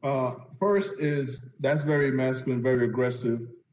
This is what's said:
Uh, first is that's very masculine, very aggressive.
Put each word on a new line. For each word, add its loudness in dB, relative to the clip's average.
Uh, -2
first 0
is -2
that's 0
very 2
masculine, 0
very 4
aggressive. 0